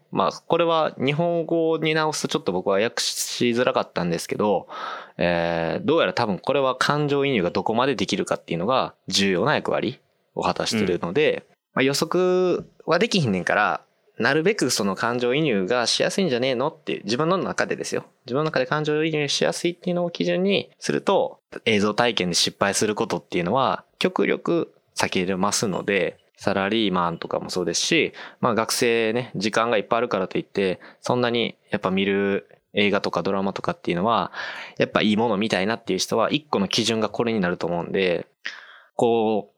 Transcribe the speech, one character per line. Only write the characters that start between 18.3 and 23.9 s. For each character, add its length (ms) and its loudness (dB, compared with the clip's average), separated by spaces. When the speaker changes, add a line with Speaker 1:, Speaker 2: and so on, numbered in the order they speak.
Speaker 1:
分 60 2
の 60 2
中 140 0
で 80 0
感 160 0
情 200 0
移 80 -2
入 160 -2
し 160 0
や 100 2
す 140 -2
い 40 -2
っ 40 -6
て 140 -8
い 40 0
う 20 -2
の 100 -2
を 60 -4
基 140 -4
準 180 0
に 260 0
す 120 -4
る 100 0
と、 380 0
映 140 2
像 140 2
体 200 2
験 160 0
で 60 0
失 220 0
敗 180 2
す 100 0
る 100 0
こ 120 0
と 100 -2
っ 60 -10
て 140 -6
い 40 0
う 20 0
の 100 -2
は 300 0